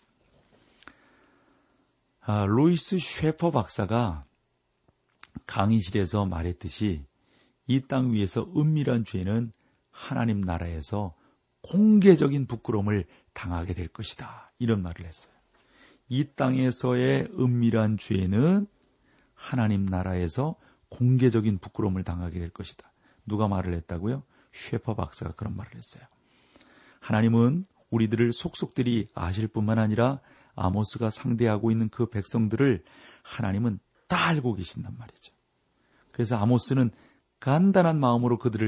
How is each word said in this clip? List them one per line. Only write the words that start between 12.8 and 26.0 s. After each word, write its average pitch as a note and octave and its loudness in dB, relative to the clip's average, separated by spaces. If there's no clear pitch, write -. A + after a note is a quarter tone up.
당하게 F2 -6
될 F2 -8
것이다." - -14
이런 A2+ 0
말을 F2 -10
했어요. - -20
이 C3 0
땅에서의 B2+ 0
은밀한 A2+ 2
죄는 A2 2
하나님 G#2+ 0
나라에서 F#2 -2
공개적인 A#2 2
부끄러움을 F#2+ -4
당하게 F2 -6
될 E2+ -8
것이다. - -18
누가 G#2 0
말을 F#2 -2
했다고요? F2 -6
쉐퍼 - -6
박사가 - -8
그런 G#2+ -8
말을 G2 -14
했어요. - -20